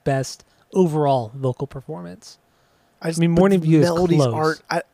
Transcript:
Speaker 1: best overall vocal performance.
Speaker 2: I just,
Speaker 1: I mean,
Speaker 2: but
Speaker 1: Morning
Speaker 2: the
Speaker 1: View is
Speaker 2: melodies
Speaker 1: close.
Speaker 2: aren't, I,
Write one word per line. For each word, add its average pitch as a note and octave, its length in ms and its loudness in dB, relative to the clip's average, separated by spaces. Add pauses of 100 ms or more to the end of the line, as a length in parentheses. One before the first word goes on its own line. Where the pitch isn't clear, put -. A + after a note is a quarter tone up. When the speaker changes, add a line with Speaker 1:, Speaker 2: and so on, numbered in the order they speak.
Speaker 1:
best C3+ 420 -6 (280)
overall D3 640 0
vocal C3+ 340 -6
performance. F3 680 -16 (640)
Speaker 2:
I E3+ 80 -8
just, E3 100 -6
Speaker 1:
I E3+ 40 0
mean, E3+ 120 2
Speaker 2:
but E3+ 60 4
Speaker 1:
Morning F#3+ 200 4
Speaker 2:
the D#3+ 60 -2
Speaker 1:
View D#3+ 140 4
is - 60 4
Speaker 2:
melodies E3+ 360 2
Speaker 1:
close. A#2+ 120 0
Speaker 2:
aren't, D#3 340 -4
I, E3+ 140 -4 (120)